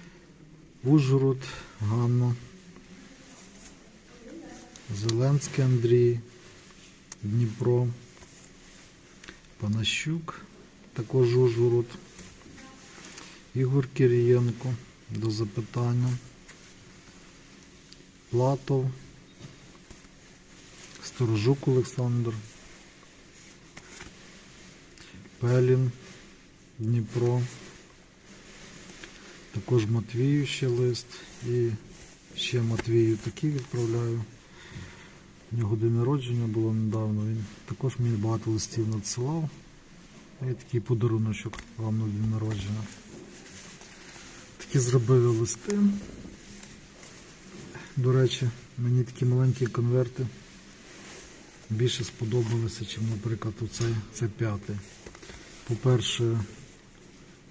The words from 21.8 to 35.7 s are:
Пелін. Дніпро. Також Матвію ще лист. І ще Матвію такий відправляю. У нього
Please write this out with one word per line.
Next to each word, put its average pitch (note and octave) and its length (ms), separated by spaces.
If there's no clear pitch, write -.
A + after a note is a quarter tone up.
Пелін. B2+ 520
Дніпро. A#2+ 640
Також A2 320
Матвію A#2+ 600
ще - 200
лист. B2 400
І A#2+ 220
ще B2 260
Матвію A2+ 540
такий C3 340
відправляю. A#2 720
У A#2 40
нього A2 200